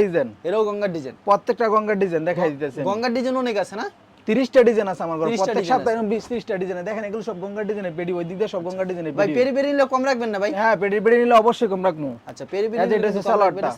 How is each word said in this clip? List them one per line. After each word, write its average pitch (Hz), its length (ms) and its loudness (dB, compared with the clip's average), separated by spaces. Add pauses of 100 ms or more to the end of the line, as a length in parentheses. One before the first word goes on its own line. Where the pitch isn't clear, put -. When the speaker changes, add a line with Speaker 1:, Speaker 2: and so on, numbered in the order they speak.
Speaker 1:
ডিজাইন। 165 260 2 (200)
Speaker 2:
এটাও 214 200 2
গঙ্গার 208 280 -2
ডিজাইন। 131 180 -8 (140)
Speaker 1:
প্রত্যেকটা 202 460 2
গঙ্গার 214 280 2
ডিজাইন 170 260 0
দেখাই 175 260 2
দিতেছে। 139 340 -6
Speaker 2:
গঙ্গার 226 280 -2
ডিজাইন 254 280 -2
অনেক 233 200 -2
আছে 190 160 -16
না? 311 60 -6 (420)
Speaker 1:
তিরিশটা 247 400 4
ডিজাইন 214 240 2
আছে 180 140 -6
আমার 165 120 -4
ঘরে। 160 100 0
Speaker 2:
তিরিশটা 220 160 0
Speaker 1:
প্রত্যেক 214 200 0
Speaker 2:
ডিজাইন 254 140 2
Speaker 1:
সপ্তাহে 226 160 0
Speaker 2:
আছে। 226 100 -2
Speaker 1:
এরকম 202 80 -2
বিশ 220 160 -4
ত্রিশটা 226 340 -6
ডিজাইন। 185 160 -6 (100)
দেখেন, 214 200 -6
এগুলো 208 200 -8
সব 208 160 -6
গঙ্গার 202 260 -6
ডিজাইনের 196 280 -6
পেডি, 175 200 -4
ওই 175 100 -4
দিক 175 120 -10
দিয়ে 214 140 -2
সব 180 120 -6
গঙ্গার 185 240 -4
ডিজাইনের 170 280 -6
Speaker 2:
ভাই, 202 80 2
Speaker 1:
পেডি। - 120 0
Speaker 2:
পেরি 254 180 2
পেরি 277 160 0
নিলে 277 200 2
কম 262 160 0
রাখবেন 240 260 0
না 196 80 -2
ভাই? 208 80 0 (100)
Speaker 1:
হ্যাঁ, 226 200 4
পেডি 202 240 0
পেডি 226 180 6
নিলে 240 200 6
অবশ্যই 226 300 2
কম 190 160 -2
রাখবো। 156 200 -4 (220)
Speaker 2:
আচ্ছা, 131 220 -14
পেরি 202 180 0
পেরি 214 120 -2
Speaker 1:
এই 190 80 2
যে 214 60 2
Speaker 2:
নিলে 208 120 0
Speaker 1:
এটা 196 100 -2
হচ্ছে 202 140 0
Speaker 2:
কম 208 120 4
রাখবেন 185 200 0
না। 135 140 -2